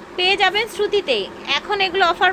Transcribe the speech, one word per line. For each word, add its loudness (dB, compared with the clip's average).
পেয়ে 2
যাবেন 2
শ্রুতিতে। 0
এখন -4
এগুলো 2
অফার 2